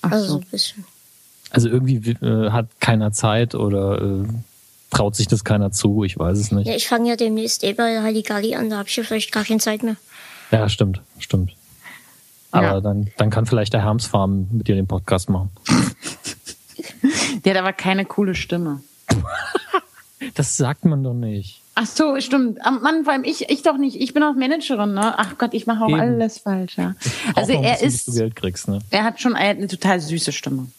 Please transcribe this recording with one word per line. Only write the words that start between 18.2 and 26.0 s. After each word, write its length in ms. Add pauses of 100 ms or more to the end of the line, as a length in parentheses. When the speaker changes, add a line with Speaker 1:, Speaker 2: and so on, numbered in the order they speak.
Speaker 1:
Stimme. 460 (280)
Speaker 3:
<laughs> 120 (1120)
Das 200
sagt 300
man 180
doch 100
nicht. 460 (160)
Speaker 1:
Ach 100
so, 360
stimmt. 440
Am 160
Mann, 220
vor 80
allem 140
ich, 240
ich 120
doch 160
nicht. 220
Ich 140
bin 100
auch 120
Managerin, 580
ne? 260
Ach 180
Gott, 160
ich 140
mache 160
auch 60
Speaker 3:
Eben. 100
Speaker 1:
alles 400